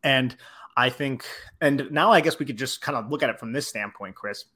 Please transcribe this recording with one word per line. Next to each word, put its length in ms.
And 320
I 140
think, 360
and 280
now 220
I 80
guess 180
we 80
could 120
just 240
kind 160
of 120
look 140
at 60
it 100
from 140
this 160
standpoint, 460
Chris. 280